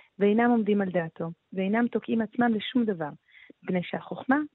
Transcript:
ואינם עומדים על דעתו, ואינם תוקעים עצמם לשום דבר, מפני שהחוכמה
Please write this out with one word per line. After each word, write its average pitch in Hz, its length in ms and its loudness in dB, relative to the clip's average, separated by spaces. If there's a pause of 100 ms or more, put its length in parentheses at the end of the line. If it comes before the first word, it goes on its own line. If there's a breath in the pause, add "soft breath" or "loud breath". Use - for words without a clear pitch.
(200 soft breath)
ואינם 214 300 4
עומדים 208 320 2
על 190 80 -2
דעתו, 165 420 -4 (220)
ואינם 202 340 0
תוקעים 226 340 -2
עצמם 240 320 0
לשום 220 320 0
דבר, 165 240 -4 (540 loud breath)
מפני 180 200 -2
שהחוכמה - 540 -2 (180)